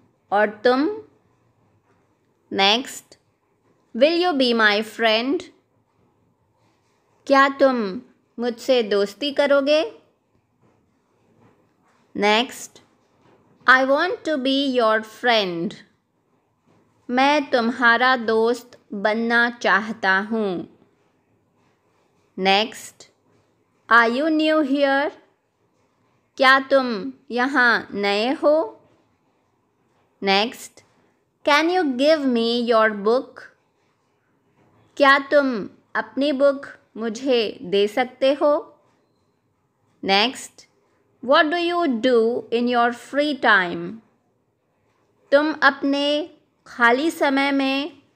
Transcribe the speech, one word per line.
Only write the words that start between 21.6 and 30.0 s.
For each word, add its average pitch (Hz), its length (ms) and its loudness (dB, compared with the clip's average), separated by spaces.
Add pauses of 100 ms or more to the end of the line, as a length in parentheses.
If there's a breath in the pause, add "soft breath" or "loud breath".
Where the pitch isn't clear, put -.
नेक्स्ट, 196 760 -2 (800)
"Are 233 200 6
you 285 180 -2
new 311 400 0
here?" 277 420 0 (1300)
क्या 269 220 4
तुम 262 540 -2 (180)
यहाँ 240 600 0
नए 202 420 -2
हो? 311 480 0 (1400)